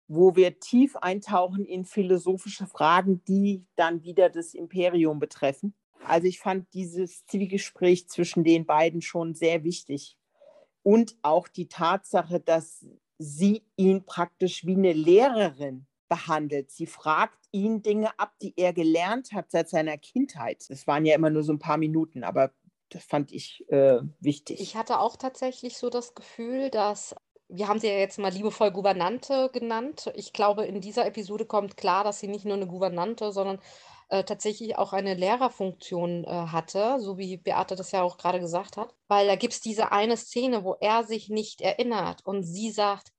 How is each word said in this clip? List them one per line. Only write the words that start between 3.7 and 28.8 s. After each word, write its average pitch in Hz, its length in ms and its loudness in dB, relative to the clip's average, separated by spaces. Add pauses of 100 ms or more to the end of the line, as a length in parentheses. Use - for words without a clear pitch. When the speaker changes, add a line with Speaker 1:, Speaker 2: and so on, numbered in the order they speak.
Speaker 1:
dann 165 280 0
wieder 175 260 4
das 165 240 -8
Imperium 170 680 0
betreffen. 147 540 -4 (320)
Also 170 220 2
ich 185 120 -2
fand 190 340 -4
dieses 180 520 -8
Zwiegespräch 185 840 0
zwischen 175 360 -2
den 165 240 4
beiden 160 340 2
schon 165 320 -6
sehr 160 300 0
wichtig. 151 540 -8 (680)
Und 220 400 4
auch 156 240 2
die 175 200 -10
Tatsache, 170 720 -2
dass - 460 -2 (320)
sie 165 460 0 (120)
ihn 190 280 4
praktisch 175 640 -4
wie 185 80 0
eine 185 200 4
Lehrerin 156 920 4 (240)
behandelt. 151 640 -2
Sie 165 160 -10
fragt 160 500 -2 (140)
ihn 208 320 -2
Dinge 214 360 -2
ab, - 220 -4
die 202 160 -10
er 180 160 2
gelernt 175 580 0
hat 190 200 -8
seit 165 180 0
seiner 156 300 -2
Kindheit. - 680 -6
Das - 180 -10
waren 151 180 2
ja 156 80 6
immer 156 160 4
nur 156 140 2
so 151 100 0
ein 151 60 -2
paar 156 180 -2
Minuten, 156 460 -2
aber 135 280 0 (380)
das - 160 -18
fand 147 260 -4
ich, - 380 -14
äh, 135 300 6 (200)
wichtig. - 400 -4
Speaker 2:
Ich 196 160 -10
hatte 226 240 -2
auch 214 180 0
tatsächlich 254 600 -8
so 247 140 -6
das 240 240 -8
Gefühl, 254 560 -8
dass, 208 440 -4 (320)
wir 190 200 -6
haben 214 120 0
sie 214 80 -2
ja 202 60 2
jetzt 196 240 0
mal 190 160 -2
liebevoll 208 380 0
Gouvernante 202 840 0